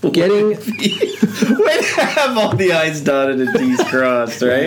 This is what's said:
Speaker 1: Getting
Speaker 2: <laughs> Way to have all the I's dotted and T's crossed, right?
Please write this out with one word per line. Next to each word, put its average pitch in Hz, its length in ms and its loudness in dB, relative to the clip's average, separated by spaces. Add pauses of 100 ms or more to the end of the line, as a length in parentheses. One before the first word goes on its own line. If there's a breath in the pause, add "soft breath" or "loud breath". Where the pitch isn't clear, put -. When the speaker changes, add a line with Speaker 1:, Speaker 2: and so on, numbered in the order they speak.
(120)
Speaker 1:
Getting 202 360 2
Speaker 2:
<laughs> - 0 -
Way 214 80 0
to - 1500 0
have 262 320 0
all 208 200 0
the 185 160 2
I's 156 280 0
dotted 135 400 0
and 127 160 -2
T's 127 320 0
crossed, 123 540 0
right? 123 240 2